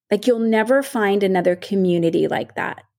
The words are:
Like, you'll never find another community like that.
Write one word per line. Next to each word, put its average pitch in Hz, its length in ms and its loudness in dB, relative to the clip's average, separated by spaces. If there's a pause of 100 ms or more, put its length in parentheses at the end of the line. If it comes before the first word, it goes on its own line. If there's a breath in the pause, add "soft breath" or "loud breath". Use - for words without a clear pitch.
(120)
Like, 208 160 -2
you'll 240 100 4
never 226 460 2
find 202 400 0
another 180 320 2
community 170 720 0
like - 280 -6
that. - 280 -8 (160)